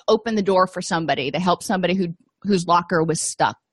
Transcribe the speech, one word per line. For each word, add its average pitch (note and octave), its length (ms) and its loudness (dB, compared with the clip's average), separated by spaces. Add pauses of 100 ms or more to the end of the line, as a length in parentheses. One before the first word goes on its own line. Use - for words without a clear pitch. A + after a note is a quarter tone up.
opened A3 300 0
the G3+ 60 0
door F#3 220 4
for F3+ 160 -10
somebody, D3 480 -2
they D3 100 -2
helped F3+ 240 0
somebody F3+ 300 -2
who, F3 220 -2 (260)
whose F#3 260 0
locker F3 360 2
was D#3+ 180 -2
stuck - 360 -2 (160)